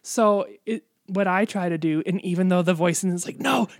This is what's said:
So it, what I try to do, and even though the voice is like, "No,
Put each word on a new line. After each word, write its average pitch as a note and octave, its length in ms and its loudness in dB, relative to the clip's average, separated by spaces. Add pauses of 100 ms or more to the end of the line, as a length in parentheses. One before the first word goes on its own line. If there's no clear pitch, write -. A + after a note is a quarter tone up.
So G#3 440 2 (200)
it, A3 180 -6 (220)
what G3 200 0
I F#3 180 2
try F#3 240 -2
to E3+ 100 -2
do, D#3 280 0
and F#3 180 -2
even F#3 240 0
though F3+ 140 4
the F3 120 2
voice E3+ 300 0
is F3 220 -2
like, - 140 -12
"No, C4 280 0 (120)